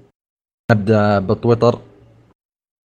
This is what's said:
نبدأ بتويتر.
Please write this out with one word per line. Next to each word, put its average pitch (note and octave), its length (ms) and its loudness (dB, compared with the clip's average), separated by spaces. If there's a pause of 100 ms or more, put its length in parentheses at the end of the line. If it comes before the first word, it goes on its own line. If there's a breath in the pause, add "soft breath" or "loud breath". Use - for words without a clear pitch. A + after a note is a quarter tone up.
(720)
نبدأ G#2 460 0
بتويتر. A2+ 600 0 (1080)